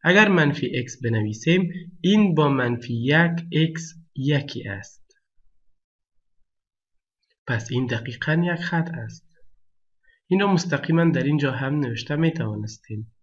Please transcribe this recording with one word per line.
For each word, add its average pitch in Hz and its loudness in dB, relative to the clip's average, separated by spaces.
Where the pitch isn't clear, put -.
اگر 202 6
منفی 143 2
اکس - -10
بنویسیم، 117 0
این 196 4
با 147 4
منفی 123 -2
یک 160 2
اکس 160 -2
یکی 135 -4
است. - -14
پس 113 -4
این 127 0
دقیقاً 120 -2
یک 170 -2
خط 170 -2
است. 113 -12
این 185 2
را 196 2
مستقیماً 170 0
در 135 2
اینجا 143 0
هم 135 -2
نوشته 123 -4
می‌توانستیم. 110 -2